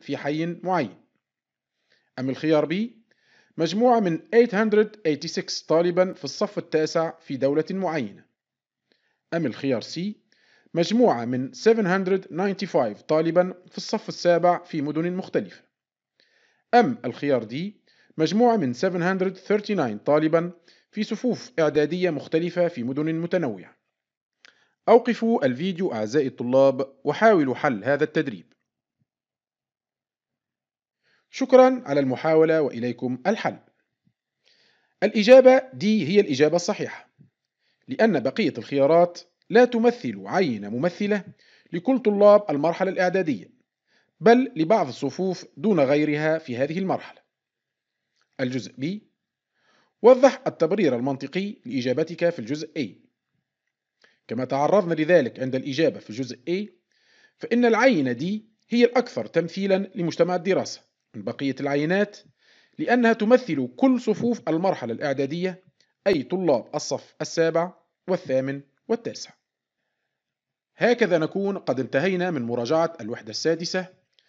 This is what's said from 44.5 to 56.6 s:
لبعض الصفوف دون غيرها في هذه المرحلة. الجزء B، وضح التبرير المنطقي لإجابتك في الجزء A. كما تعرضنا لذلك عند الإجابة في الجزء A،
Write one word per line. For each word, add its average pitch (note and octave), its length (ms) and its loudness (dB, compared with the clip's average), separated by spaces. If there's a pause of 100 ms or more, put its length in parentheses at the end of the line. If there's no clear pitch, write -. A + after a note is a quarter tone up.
لبعض D#3+ 320 0
الصفوف E3+ 580 -6 (120)
دون F3+ 220 2
غيرها D3+ 580 2
في B2 200 -10
هذه D3+ 220 -4
المرحلة. F3+ 420 -6 (1160)
الجزء B2+ 320 -6
B، C3 140 -10 (1160)
وضح B3 460 6
التبرير D#3 480 0
المنطقي C3 600 -6 (100)
لإجابتك D3 640 -2
في E3+ 100 -6
الجزء D3 300 -8 (100)
A. G#2 260 -10 (1200)
كما B2 180 -6
تعرضنا D#3+ 480 2
لذلك D#3 460 2
عند B2+ 160 -4
الإجابة C3 440 -2
في - 100 -18
الجزء A#2 260 -10
A، F#3+ 340 -6 (680)